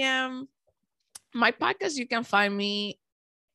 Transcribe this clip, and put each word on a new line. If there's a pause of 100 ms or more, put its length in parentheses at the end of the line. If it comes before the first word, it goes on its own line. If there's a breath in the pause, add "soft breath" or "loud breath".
am, (840)
my
podcast,
you
can
find
me, (560)